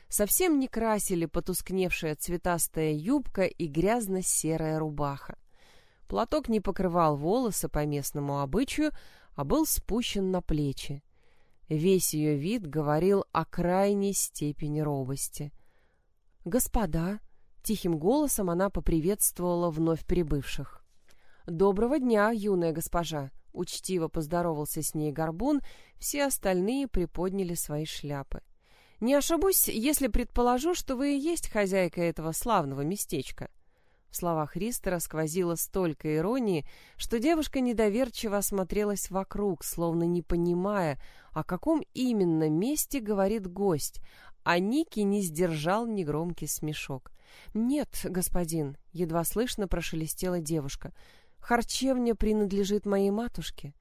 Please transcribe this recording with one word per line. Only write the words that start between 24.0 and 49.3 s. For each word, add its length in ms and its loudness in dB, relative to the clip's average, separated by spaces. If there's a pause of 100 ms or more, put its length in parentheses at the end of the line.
поздоровался 760 -2
с 120 -4
ней 180 -2
Горбун, 480 0 (380)
все 260 -2
остальные 640 0
приподняли 640 -2
свои 320 -4
шляпы. 560 -8 (600)
«Не 140 4
ошибусь, 540 4
если 400 0
предположу, 680 2
что 220 -4
вы 200 0
и 40 -2
есть 280 -2
хозяйка 520 0
этого 320 -2
славного 480 0
местечка». 720 -4 (600)
В 60 -14
словах 400 -2
Ристера 420 0
сквозило 560 0
столько 600 0
иронии, 500 2 (300)
что 220 0
девушка 420 2
недоверчиво 800 2
осмотрелась 720 0
вокруг, 540 -2
словно 400 0
не 180 2
понимая, 800 0 (320)
о 120 -4
каком 480 0
именно 560 2
месте 520 0
говорит 460 0
гость, 540 -2 (440)
а 140 4
Ники 420 0
не 200 2
сдержал 640 0
негромкий 600 -4
смешок. 640 -8 (420)
«Нет, 500 -2
господин», — 720 -2 (160)
едва 320 0
слышно 440 -2